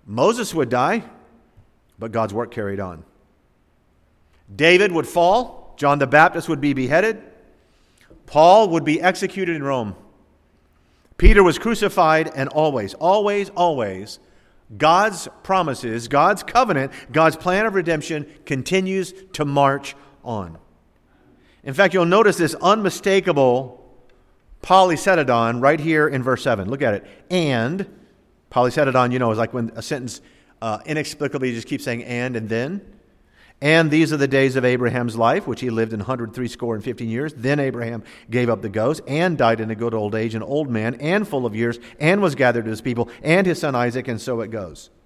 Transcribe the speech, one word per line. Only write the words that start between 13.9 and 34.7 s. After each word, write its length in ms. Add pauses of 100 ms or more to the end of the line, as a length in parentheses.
God's 500 (160)
promises, 640
God's 360
covenant, 500 (180)
God's 240
plan 300
of 80
redemption 520 (200)
continues 680 (200)
to 100
march 520 (280)
on. 360 (1040)
In 100
fact, 200
you'll 120
notice 320
this 180
unmistakable 1300 (800)
polysetaton 1000
right 180
here 280
in 160
verse 200
seven. 260
Look 120
at 140
it. 100 (240)
And, 580 (640)
polysetaton, 600
you 80
know, 120
is 60
like 160
when 220
a 60
sentence, 400 (400)
uh, 240
inexplicably 680
just 140
keeps 160
saying 200
"and" 320
and 140
"then." 320 (800)
"And 300
these 200
are 60
the 100
days 280
of 100
Abraham's 500